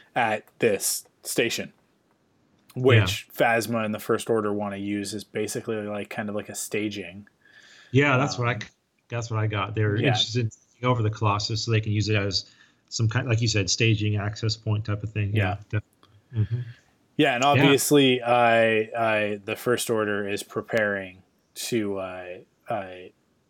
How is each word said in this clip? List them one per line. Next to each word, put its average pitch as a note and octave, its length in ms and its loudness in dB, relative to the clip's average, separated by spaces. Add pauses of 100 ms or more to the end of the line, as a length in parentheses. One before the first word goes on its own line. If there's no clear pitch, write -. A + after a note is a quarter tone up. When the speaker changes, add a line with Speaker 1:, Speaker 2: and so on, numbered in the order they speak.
(140)
Speaker 1:
at A2 300 0 (140)
this - 460 0 (180)
station, A2+ 500 -2 (1000)
which A#2 520 4 (120)
Speaker 2:
Yeah. C#3 80 4 (120)
Speaker 1:
Phasma A2+ 260 -2
and G#2+ 100 -4
the G#2 40 -6
First - 300 -2
Order G#2+ 240 0
wanna G2+ 240 -4
use G2+ 380 -6
as G2+ 100 -10
basically, A2 520 -6
like, G#2 340 -8
kind G#2+ 180 -6
of G2+ 60 -6
like G#2 140 -6
a G2+ 60 -12
staging. G#2 760 -6 (640)
Speaker 2:
Yeah, C3+ 260 4
that's C#3 200 0
what A#2 100 0
I, B2 60 0
Speaker 1:
Um, G#2 60 -8 (480)
Speaker 2:
that's A#2 220 -6
what A2 100 -2
I G#2+ 60 0
got. G#2 280 -2
They're G#2+ 220 0
Speaker 1:
Yeah. B2 120 2
Speaker 2:
interested A2+ 340 0
in A2 80 -2 (240)
taking B2 140 -4
over A#2 140 2
the G#2 80 0
Colossus G#2+ 520 -2
so A#2 80 -4
they A2 100 4
can G#2+ 120 -2
use G#2 160 0
it G#2+ 80 2
as G2 280 -2 (440)
some A2+ 200 0
kind, B2 200 -2
like A2+ 120 2
you A#2+ 80 2
said, G2 220 0
staging G#2+ 460 2
access G#2 400 -4
point G#2+ 280 -2
type G#2 180 -6
of G#2+ 80 -8
thing. G#2 240 -4
Speaker 1:
Yeah. G2 220 0 (160)
Speaker 2:
Yeah, G#2 80 0
definitely. - 280 -20 (480)
Mm-hmm. B2 40 -4 (560)
Speaker 1:
Yeah, C#3+ 200 4
and B2 80 2
Speaker 2:
Yeah. C#3+ 60 6
Speaker 1:
obviously, C#3 680 6
uh, A#2+ 120 -2
uh, A2+ 1120 2
the G#2+ 120 -4
First - 320 0
Order G#2 400 0
is G2+ 140 -4
preparing G2+ 800 -4 (320)
to, G2+ 440 -4
uh, F#2 260 -8 (440)
uh, G#2 180 -4 (640)